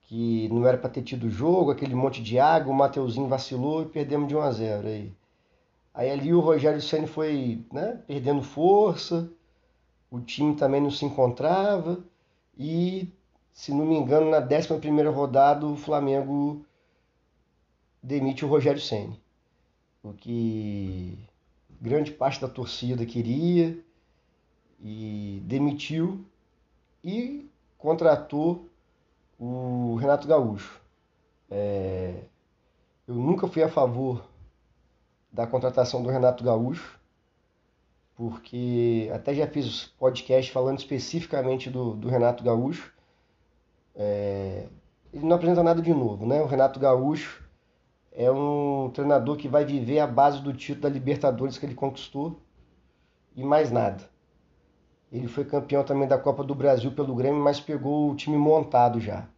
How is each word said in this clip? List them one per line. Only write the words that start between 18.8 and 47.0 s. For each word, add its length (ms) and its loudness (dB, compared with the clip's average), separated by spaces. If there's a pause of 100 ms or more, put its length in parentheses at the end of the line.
Ceni, 360 -6 (880)
o 80 -14
que 1040 -6 (640)
grande 320 -2
parte 300 -4
da 80 -6
torcida 560 -6
queria, 760 0 (1000)
e 640 -10
demitiu 800 -2 (760)
e 480 -8 (280)
contratou 880 0 (720)
o 560 -4
Renato 320 0
Gaúcho. 540 0 (680)
É, 680 -4 (920)
eu 80 -6
nunca 320 0
fui 160 2
a 60 2
favor 580 0 (1040)
da 140 -2
contratação 560 0
do 60 -4
Renato 380 2
Gaúcho, 520 -2 (1160)
porque 1000 -2
até 200 -4
já 120 0
fiz 420 -6 (120)
podcast 500 2
falando 300 0
especificamente 880 -4
do, 240 -4
do 140 -6
Renato 340 2
Gaúcho. 520 -2 (1000)
É, 760 -4 (420)
ele 140 -8
não 100 4
apresenta 260 4
nada 200 4
de 120 2
novo, 320 0
né? 160 2
O 40 2
Renato 340 2
Gaúcho 640 2 (720)